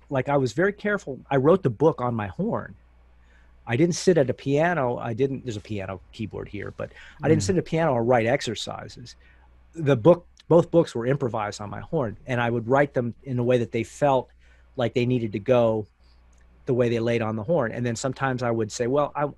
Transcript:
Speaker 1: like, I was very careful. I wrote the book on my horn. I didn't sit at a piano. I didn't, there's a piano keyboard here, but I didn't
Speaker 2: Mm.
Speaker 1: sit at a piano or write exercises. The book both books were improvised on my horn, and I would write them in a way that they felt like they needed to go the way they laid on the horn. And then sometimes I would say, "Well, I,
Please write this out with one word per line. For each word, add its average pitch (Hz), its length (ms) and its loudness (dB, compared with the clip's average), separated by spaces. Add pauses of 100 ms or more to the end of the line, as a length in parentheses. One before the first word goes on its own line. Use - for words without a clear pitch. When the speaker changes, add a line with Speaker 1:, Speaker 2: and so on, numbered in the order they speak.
(100)
Speaker 1:
like, 135 180 -2
I 143 80 2
was 131 160 0
very 190 200 0
careful. 185 460 -6 (120)
I 139 60 2
wrote 156 260 4
the 135 80 0
book 143 300 2
on 123 140 -2
my 104 140 -4
horn. 127 460 -6 (920)
I 120 100 0
didn't 170 200 2
sit 180 200 2
at 127 140 4
a 113 40 -2
piano. 143 600 0
I 120 160 -6
didn't, 127 320 -2
there's 117 120 -6
a 101 40 -10
piano 95 400 -8 (120)
keyboard 101 360 -10
here, 98 280 -10
but 110 160 -8 (300)
I 139 60 0
didn't - 140 4
Speaker 2:
Mm. - 40 -4
Speaker 1:
sit 190 100 0
at 165 40 0
a - 20 2
piano 165 320 0
or 117 100 0
write 117 220 4
exercises. 117 880 -6 (580)
The 143 220 2
book 170 300 6 (220)
both 165 220 6
books 165 240 2
were 117 120 -4
improvised 113 540 -2
on 101 100 -10
my 104 100 -10
horn, 123 360 -4 (100)
and 123 140 -2
I 120 100 0
would 117 180 -2
write 139 260 2
them 120 200 -2 (100)
in 127 140 -6
a 120 60 0
way 123 140 4
that 117 140 -4
they 117 120 -2
felt 135 460 0 (460)
like 117 180 -2
they 123 120 0
needed 117 260 -2
to 113 60 -4
go 110 480 2 (800)
the 135 80 0
way 120 140 2
they 117 120 0
laid 117 220 0
on 110 140 -2
the 107 60 -6
horn. 135 300 0
And 120 140 -6
then 120 100 -2
sometimes 131 460 -4
I 120 80 0
would 113 220 -2
say, 120 140 -4
"Well, 139 280 0
I, 147 120 -2 (120)